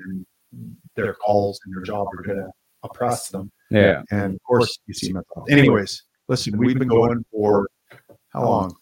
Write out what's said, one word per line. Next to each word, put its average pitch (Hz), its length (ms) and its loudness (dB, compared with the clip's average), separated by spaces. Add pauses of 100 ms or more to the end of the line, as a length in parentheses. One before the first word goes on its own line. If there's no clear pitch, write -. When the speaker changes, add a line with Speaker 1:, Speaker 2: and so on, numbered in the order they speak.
Speaker 1:
and 95 220 -10 (720)
their 101 180 -2
calls 101 500 0
and 95 100 -14
their 92 80 -10
job 101 300 -6
are 90 100 -14
gonna 95 260 -6 (340)
oppress 120 480 -6
them. 98 200 -10 (200)
Speaker 2:
Yeah. 98 400 4
Speaker 1:
And 101 240 -2
of - 80 -12
course, 120 440 0
you 101 80 -12
see 98 180 -6
mental 90 220 -8
health. 113 160 -6
Anyways, 131 520 4 (260)
listen, 123 300 -2
we've 127 200 2
been 131 100 0
going 117 420 4
for 104 380 2 (600)
how 127 140 -6
long? 101 380 0